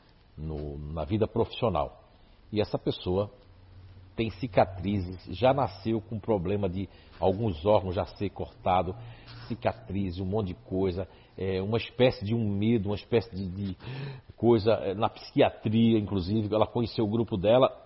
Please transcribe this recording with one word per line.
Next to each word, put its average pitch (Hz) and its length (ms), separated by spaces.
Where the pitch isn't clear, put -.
no, 73 400
na 80 140
vida 104 200
profissional. 104 760
E 104 80
essa 104 180
pessoa 104 540
tem 113 140
cicatrizes, 92 1000
já 127 200
nasceu 113 480
com 113 180
problema 101 480
de 92 220
alguns 92 440
órgãos 95 300
já 92 100
ser - 260
cortado, 92 600
cicatriz, 95 720
um 95 60
monte 98 220
de 90 80
coisa, 92 520
é, 92 240
uma 107 160
espécie 123 480
de 107 100
um 113 140
medo, 101 400
uma 104 60
espécie - 380
de, 95 140
de 95 300
coisa, 113 380
é, 95 200
na 107 140
psiquiatria, 113 920
inclusive, 101 560
ela 107 140
conheceu 117 380
o 101 40
grupo 113 280
dela, 113 340